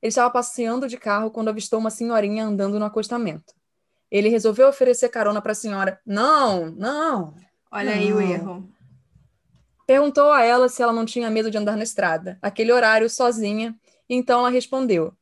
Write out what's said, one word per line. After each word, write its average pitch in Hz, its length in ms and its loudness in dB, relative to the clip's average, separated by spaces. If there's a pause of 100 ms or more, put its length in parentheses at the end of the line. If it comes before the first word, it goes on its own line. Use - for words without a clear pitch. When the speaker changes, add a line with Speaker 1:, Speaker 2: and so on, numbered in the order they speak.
Speaker 1:
ele 226 80 -4
estava 240 220 2
passeando 247 560 -4
de 240 100 -10
carro 220 340 -4
quando 220 180 -4
avistou 214 300 -4
uma 220 100 -2
senhorinha 220 560 -2
andando 202 340 -2
no 208 60 -2
acostamento. 214 680 -6 (560)
Ele 208 200 2
resolveu 226 400 4
oferecer 254 400 2
carona 208 320 -2
pra 214 120 -4
senhora. 196 520 -4
Não, 208 680 2
não. 220 640 -4 (340)
Speaker 2:
Olha 208 220 -4
aí 202 220 0
o 196 80 2
Speaker 1:
Não. - 0 -
Speaker 2:
erro. 185 480 -4 (1160)
Speaker 1:
Perguntou 285 460 4
a 277 120 4
ela 247 260 4
se 247 120 -6
ela 233 120 2
não 226 120 -2
tinha 233 240 -6
medo 220 220 -2
de 214 60 -4
andar 208 180 -2
na 214 80 -4
estrada, 180 580 -4
aquele 220 300 -2
horário, 226 380 4
sozinha, 226 680 -2 (320)
e 247 80 -2
então 247 240 2
ela 247 100 2
respondeu 247 720 0